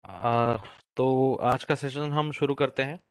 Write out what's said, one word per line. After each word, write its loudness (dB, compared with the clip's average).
आ, 0
तो 2
आज 0
का 0
session -6
हम -2
शुरू 0
करते 0
हैं। -6